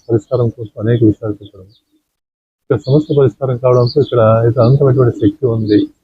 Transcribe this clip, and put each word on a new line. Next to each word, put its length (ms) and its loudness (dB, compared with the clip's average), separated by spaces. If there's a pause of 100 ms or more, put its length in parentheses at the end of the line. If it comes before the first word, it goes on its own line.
పరిష్కారం 400 -2
కోసం 300 -14
అనేక 240 0
విషయాలు 300 0 (100)
చెప్పడం, 200 -20
ఇక్కడ 1120 -14
సమస్య 420 -2
పరిష్కారం 380 -2
కావడంతో 440 0
ఇక్కడ 460 2
ఏదో 140 0
అనంతమైనటువంటి 560 2
శక్తి 280 -2
ఉంది 420 -2 (160)